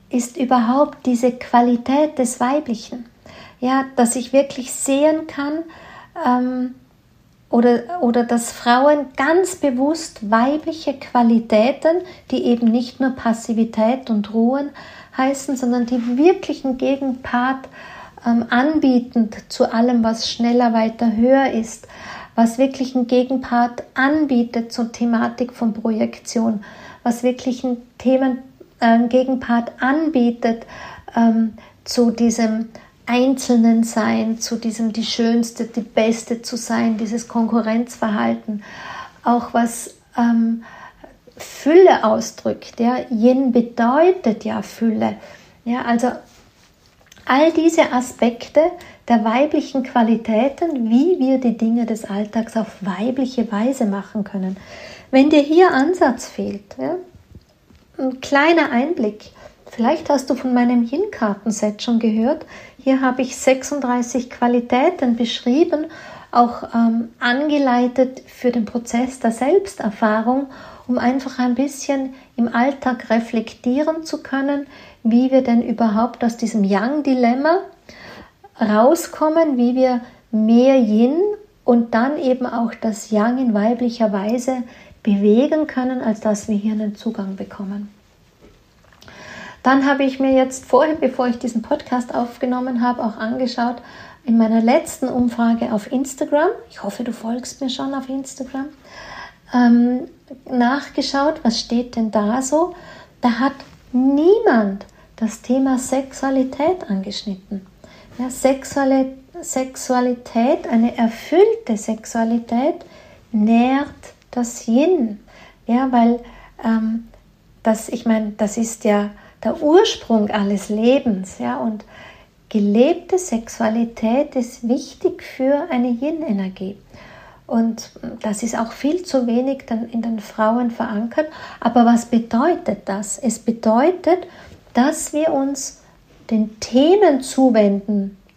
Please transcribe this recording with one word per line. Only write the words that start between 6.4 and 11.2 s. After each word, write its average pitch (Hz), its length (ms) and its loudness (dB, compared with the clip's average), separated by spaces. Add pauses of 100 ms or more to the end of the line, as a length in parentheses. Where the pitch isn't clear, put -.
oder, 240 520 2
oder 240 220 2
dass 233 280 -2
Frauen 269 540 2 (100)
ganz 330 400 0
bewusst 277 760 -2
weibliche 285 640 0
Qualitäten, 240 1080 2 (300)